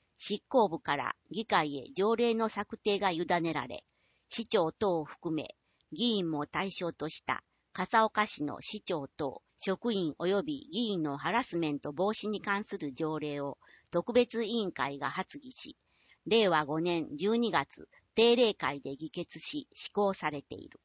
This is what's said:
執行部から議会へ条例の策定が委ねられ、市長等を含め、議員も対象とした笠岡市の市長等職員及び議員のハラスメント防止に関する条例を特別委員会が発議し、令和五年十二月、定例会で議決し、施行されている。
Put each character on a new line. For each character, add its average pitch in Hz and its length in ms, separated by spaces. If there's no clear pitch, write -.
執 - 300
行 220 220
部 156 100
か 147 180
ら 123 180
議 220 140
会 151 320
へ 123 180
条 208 200
例 233 200
の 226 120
策 214 300
定 202 220
が 190 120
委 170 140
ね 165 120
ら 139 120
れ、 120 180
市 233 160
長 170 260
等 185 280
を 151 60
含 160 300
め、 139 200
議 214 260
員 175 120
も 147 160
対 185 240
象 170 240
と 151 160
し - 160
た - 180
笠 220 340
岡 214 220
市 - 160
の 135 180
市 - 200
長 151 260
等 - 340
職 196 360
員 175 260
及 185 240
び 147 280
議 180 80
員 190 120
の 143 160
ハ 143 140
ラ 233 120
ス - 140
メ 160 140
ン 143 80
ト 151 120
防 185 220
止 208 160
に 208 100
関 202 240
す 202 140
る 147 160
条 156 240
例 147 220
を 143 180
特 175 240
別 233 300
委 202 80
員 220 200
会 139 280
が 139 100
発 175 300
議 254 120
し、 - 240
令 214 220
和 156 160
五 151 140
年 170 360
十 196 200
二 233 160
月、 - 380
定 233 200
例 240 180
会 143 260
で 139 160
議 156 140
決 - 300
し、 147 340
施 - 180
行 202 220
さ 156 160
れ 147 120
て - 140
い - 140
る。 - 160